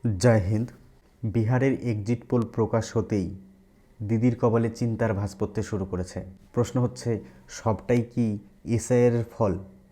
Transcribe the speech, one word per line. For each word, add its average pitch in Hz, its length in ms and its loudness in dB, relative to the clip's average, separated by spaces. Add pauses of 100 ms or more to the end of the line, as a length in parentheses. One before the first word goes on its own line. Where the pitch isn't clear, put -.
জয় 110 400 4
হিন্দ। 110 240 0 (540)
বিহারের 117 520 2 (140)
এক্সিট 113 380 -2
পোল 120 240 0
প্রকাশ 110 420 0
হতেই 101 360 -2 (720)
দিদির 113 360 2
কপালে 117 340 2
চিন্তার 113 440 -2
ভাঁজ 101 220 -2
পড়তে 107 260 -4
শুরু 98 240 -4
করেছে। 92 340 -6 (320)
প্রশ্ন 120 280 0
হচ্ছে, 120 300 -2 (400)
সবটাই 117 520 0
কি 120 240 -2 (400)
এসআইআর 120 500 2
এর 117 140 -2
ফল? 104 220 0 (400)